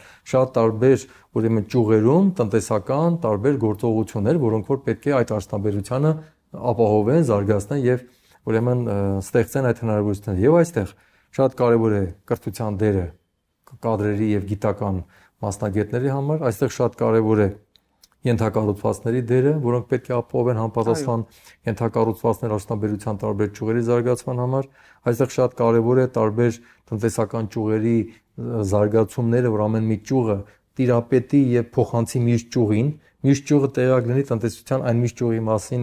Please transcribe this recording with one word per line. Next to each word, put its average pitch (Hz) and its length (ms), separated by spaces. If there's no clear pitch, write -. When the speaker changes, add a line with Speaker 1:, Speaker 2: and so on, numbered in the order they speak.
Speaker 1:
շատ 131 320
տարբեր, 117 480
ուրեմն, 113 400
ճյուղերում 120 580
տնտեսական 117 840
տարբեր 110 400
գործողություններ, 110 800
որոնք 110 280
որ 135 80
պետք - 160
է 143 80
այդ 120 240
արդյունաբերությանը 104 720
ապահովեն, 113 800
զարգացնեն 104 540
և, 123 160
ուրեմն, 120 340
ը, 110 140
ստեղծեն 127 480
այդ 113 100
հնարավորությունները։ 104 640
Եվ 143 160
այստեղ 160 360
շատ 131 260
կարևոր 117 340
է 101 60
կրթության 107 540
դերը 101 240
կադրերի 107 520
և 98 200
գիտական 101 460
մասնագետների 107 720
համար, 143 400
այստեղ 127 240
շատ 120 240
կարևոր 110 420
է 98 80
ենթակառուցվածքների 110 1000
դերը, 131 220
որոնք 120 260
պետք 127 220
է 123 60
ապահովեն 120 440
համապատասխան 117 640
Speaker 2:
Այո։ - 480
Speaker 1:
ենթակառուցվածքներ 113 840
արդյունաբերության 104 640
տարբեր 104 360
ճյուղերի 113 300
զարգացման 120 560
համար, 135 240
այստեղ 123 240
շատ 127 300
կարևոր 117 400
է 127 60
տարբեր 113 400
տնտեսական 113 640
ճյուղերի, 110 460
ը, 117 640
զարգացումները, 113 880
որ 107 100
ամեն 110 220
մի 110 120
ճյուղը 113 260
տիրապետի 123 600
և 120 160
փոխանցի 117 500
մյուս 120 300
ճյուղին, 113 400
մյուս 139 280
ճյուղը 139 280
տեղյակ 127 320
լինի 131 200
տնտեսության 123 600
այն 117 120
մյուս 120 200
ճյուղի 117 240
մասին, 113 380